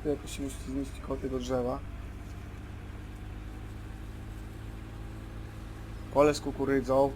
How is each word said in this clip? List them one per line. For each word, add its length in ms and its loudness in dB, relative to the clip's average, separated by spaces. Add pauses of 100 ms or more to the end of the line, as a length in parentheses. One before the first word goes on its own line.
tu 60 2
jakoś 280 0
się 60 -2
musi 120 -2 (120)
znieść 240 -2 (160)
koło 120 0
tego 200 0
drzewa. 400 2 (4000)
Pole 200 10
z 80 0
kukurydzą. 760 6